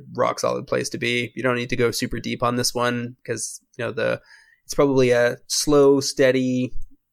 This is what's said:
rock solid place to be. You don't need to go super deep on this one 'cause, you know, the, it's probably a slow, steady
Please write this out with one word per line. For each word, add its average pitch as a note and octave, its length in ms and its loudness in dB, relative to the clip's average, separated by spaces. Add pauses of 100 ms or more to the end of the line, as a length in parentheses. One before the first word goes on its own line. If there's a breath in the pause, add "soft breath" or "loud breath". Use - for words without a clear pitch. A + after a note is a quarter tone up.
(140)
rock - 260 -2
solid B1 280 -2
place B2+ 220 -4
to - 80 -8
be. A#2+ 380 -4
You A2+ 80 -8
don't B2 120 0
need A#2+ 140 -4
to B2 80 -4
go A#2 140 2
super A#2 280 -4
deep A#2 240 -6
on A#2+ 140 0
this A#2+ 160 -2
one A#2+ 420 -2 (100)
'cause, - 360 -8 (160)
you A#2+ 80 -6
know, A2+ 60 -4
the, A#2 300 -2 (440 soft breath)
it's - 80 -10
probably C3 380 4
a A#2+ 260 2 (100)
slow, C#3 540 4
steady B2+ 720 0 (400)